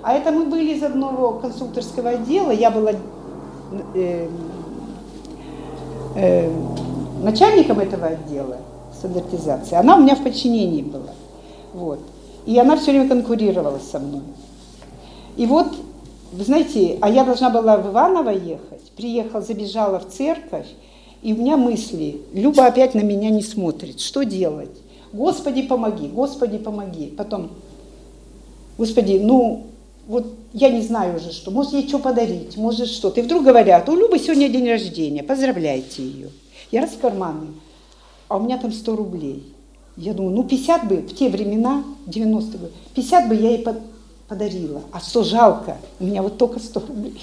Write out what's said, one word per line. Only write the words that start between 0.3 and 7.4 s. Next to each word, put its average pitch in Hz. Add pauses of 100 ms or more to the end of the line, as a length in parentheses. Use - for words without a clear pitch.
мы 320
были 311
из 294
одного 262
конструкторского 240
отдела, 262
я 226
была, 214 (1040)
э, 175 (1900)
э, 180 (680)
начальником 233